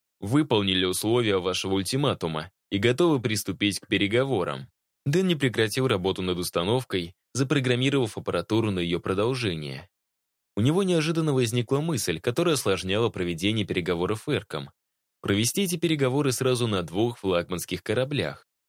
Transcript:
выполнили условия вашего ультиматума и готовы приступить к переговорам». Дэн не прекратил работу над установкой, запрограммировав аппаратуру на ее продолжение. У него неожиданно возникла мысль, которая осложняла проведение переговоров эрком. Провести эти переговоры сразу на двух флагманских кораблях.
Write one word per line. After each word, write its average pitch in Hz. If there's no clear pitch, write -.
выполнили 104
условия 104
вашего 92
ультиматума 95
и 101
готовы 131
приступить 104
к -
переговорам». 98
Дэн 180
не 175
прекратил 127
работу 95
над 90
установкой, 90
запрограммировав 131
аппаратуру 107
на 92
ее 85
продолжение. 92
У 101
него 156
неожиданно 160
возникла 123
мысль, 117
которая 160
осложняла 98
проведение 92
переговоров 90
эрком. 80
Провести 113
эти 180
переговоры 143
сразу 123
на 98
двух 104
флагманских 87
кораблях. 123